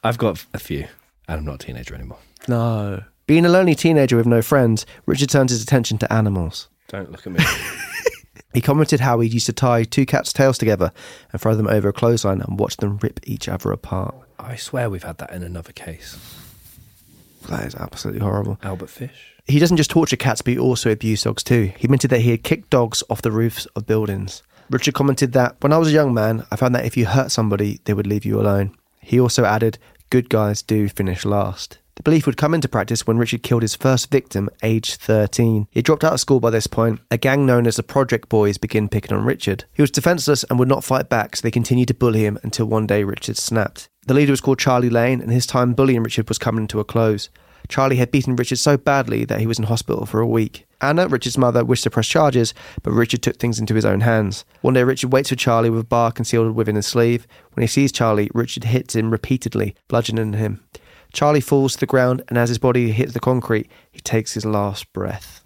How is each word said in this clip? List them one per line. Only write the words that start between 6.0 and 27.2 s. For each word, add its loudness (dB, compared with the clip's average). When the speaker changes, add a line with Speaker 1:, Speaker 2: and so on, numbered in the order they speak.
Speaker 2:
animals. 0
Speaker 1:
Don't -12
look -20
at -12
me. 2
<laughs> -2
Speaker 2:
He 2
commented 2
how 2
he 2
used -2
to -4
tie 2
two 0
cats' -2
tails 2
together 0
and -6
throw 2
them 0
over 2
a 0
clothesline 0
and -6
watch -2
them -4
rip -6
each -10
other -4
apart. -6
Speaker 1:
I -14
swear -6
we've -10
had -14
that -16
in -12
another -12
case. -18
Speaker 2:
That -8
is -12
absolutely -10
horrible. -4
Speaker 1:
Albert -10
Fish. -18
Speaker 2:
He 2
doesn't 4
just 2
torture 2
cats, -2
but -2
he -2
also 0
abused -2
dogs -4
too. 2
He -4
admitted 2
that 2
he 4
had -2
kicked -2
dogs 2
off -4
the 0
roofs -2
of -10
buildings. -4
Richard -2
commented 0
that, 2
"When 2
I 4
was 4
a 2
young 4
man, 0
I -4
found 2
that -2
if -4
you 2
hurt 0